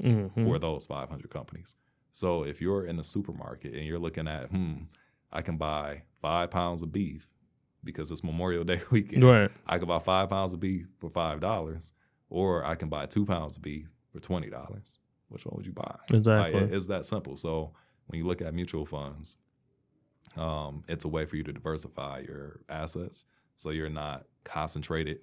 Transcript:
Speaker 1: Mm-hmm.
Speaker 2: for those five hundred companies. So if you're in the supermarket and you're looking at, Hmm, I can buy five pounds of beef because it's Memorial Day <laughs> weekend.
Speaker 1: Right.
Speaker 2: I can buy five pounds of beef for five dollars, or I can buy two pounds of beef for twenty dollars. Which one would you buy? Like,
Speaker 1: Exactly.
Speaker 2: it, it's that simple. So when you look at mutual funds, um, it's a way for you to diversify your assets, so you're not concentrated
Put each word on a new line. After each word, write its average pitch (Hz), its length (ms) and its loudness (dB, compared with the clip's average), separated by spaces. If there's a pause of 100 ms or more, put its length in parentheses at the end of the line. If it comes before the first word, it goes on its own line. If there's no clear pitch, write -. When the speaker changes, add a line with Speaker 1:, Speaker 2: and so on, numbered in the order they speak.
Speaker 1:
Mm-hmm. 110 440 4
Speaker 2:
for 85 140 4
those 78 260 -2
five 71 240 -8
hundred - 220 -12
companies. - 440 -12 (380)
So 85 300 2
if 71 180 -6
you're 95 240 0
in 85 100 -4
the 80 80 -2
supermarket 73 720 -6
and 76 100 -6
you're 80 140 -4
looking 80 280 -4
at, 71 220 -6
Hmm, 82 340 -2 (480)
I 82 100 -2
can 82 160 -2
buy 76 460 -2 (180)
five 85 300 2
pounds 87 300 0
of 80 100 -4
beef 80 360 -2 (560)
because 78 280 -8
it's 78 120 -4
Memorial 85 400 0
Day 87 220 2
<laughs> - 60 -16
weekend. 123 320 6
Speaker 1:
Right. 117 280 12 (140)
Speaker 2:
I 90 120 2
can 85 100 -2
buy 85 120 2
five 92 300 4
pounds 95 240 2
of 87 60 -4
beef 92 280 0 (120)
for 82 100 -8
five 80 300 -2
dollars, 82 540 -2 (360)
or 87 360 2
I 80 100 0
can 80 140 -4
buy 76 160 -4
two 104 200 2
pounds 82 320 -2
of 78 60 -16
beef 76 240 -8 (240)
for 78 80 -14
twenty 87 300 -4
dollars. - 500 -14 (300)
Which - 160 -14
one - 120 -8
would 98 80 -10
you 95 80 -10
buy? - 240 -8 (120)
Like, 113 100 8
Speaker 1:
Exactly. 104 420 6
Speaker 2:
it, 98 120 4
it's 92 140 0
that 92 180 -2
simple. 80 300 -4
So 80 380 -2 (340)
when 85 100 -6
you 82 80 0
look 87 160 0
at 80 120 -4
mutual 82 320 -2
funds, 73 500 -8 (1000)
um, 76 520 -4
it's 82 180 -4
a - 20 -2
way 78 180 0
for 76 100 -6
you 78 80 -2
to 73 100 -8
diversify 73 680 -6
your 69 500 -12
assets, 82 560 -6 (300)
so - 160 -8
you're 78 180 -4
not 73 360 -8 (180)
concentrated 78 800 -4